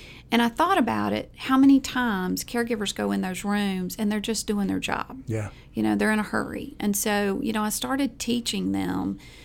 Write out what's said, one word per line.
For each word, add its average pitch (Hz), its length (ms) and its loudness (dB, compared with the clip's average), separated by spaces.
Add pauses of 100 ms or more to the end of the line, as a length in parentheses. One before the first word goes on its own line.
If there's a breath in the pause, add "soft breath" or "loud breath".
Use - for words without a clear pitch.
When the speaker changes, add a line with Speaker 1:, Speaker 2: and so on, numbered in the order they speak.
(320 loud breath)
Speaker 1:
And 233 100 6
I 233 60 2
thought 339 280 2
about 214 360 2
it, - 240 -4
how 262 200 0
many 269 220 10
times 196 640 -2
caregivers 233 500 -2
go 202 200 -2
in 196 80 0
those 185 240 -4
rooms 202 520 0
and 208 140 0
they're 214 80 0
just 208 300 -2
doing 202 180 0
their 185 140 0
job. - 460 -4
Speaker 2:
Yeah. 107 240 -2 (220 loud breath)
Speaker 1:
You - 120 0
know, - 100 4
they're 208 160 4
in 214 80 4
a 214 60 0
hurry. 202 560 -4
And 202 160 0
so, 202 480 0
you 220 80 0
know, 214 100 -2
I 214 60 0
started 269 500 -2
teaching 233 540 -2
them, 98 460 -2 (260 loud breath)